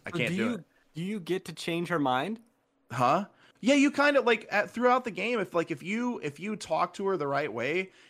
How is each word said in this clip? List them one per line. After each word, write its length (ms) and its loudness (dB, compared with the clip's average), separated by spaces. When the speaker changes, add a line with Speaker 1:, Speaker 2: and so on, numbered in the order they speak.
Speaker 1:
I 60 -12
Speaker 2:
So 60 -6
Speaker 1:
can't 120 -2
Speaker 2:
do 60 -4
Speaker 1:
do 80 -2
Speaker 2:
you, 120 -2
Speaker 1:
it. 80 -10
Speaker 2:
do 80 -8
you 160 -6
get 260 -4
to 80 -12
change 360 -4
her 100 0
mind? 400 0
Speaker 1:
Huh? 320 2
Yeah, 120 4
you 160 6
kinda, 300 4
like, 280 2
at, 220 0
throughout 320 2
the 80 -6
game, 280 -2
if, 140 -4
like, 160 2
if 140 -6
you, 400 -2
if 160 -6
you 160 -6
talk 400 -2
to 100 -4
her 100 0
the 120 -2
right 240 0
way 400 -2